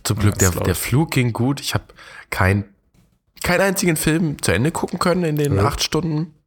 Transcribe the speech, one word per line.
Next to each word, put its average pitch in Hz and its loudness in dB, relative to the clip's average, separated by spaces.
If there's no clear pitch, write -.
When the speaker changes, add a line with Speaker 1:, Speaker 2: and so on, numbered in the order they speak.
Speaker 1:
zum 104 -2
Glück, 107 2
Speaker 2:
Ja, - -8
das - -
Speaker 1:
der, 95 4
Speaker 2:
glaub 92 -4
Speaker 1:
der 95 0
Speaker 2:
ich. - -2
Speaker 1:
Flug 143 0
ging 123 0
gut. 131 -2
Ich - -8
hab - -6
kein, 98 2
keinen 175 2
einzigen 185 2
Film 160 0
zu 90 0
Ende 127 2
gucken - -6
können 180 0
in 151 0
den 147 0
Speaker 2:
Ja. 98 2
Speaker 1:
acht - -2
Stunden. 156 -2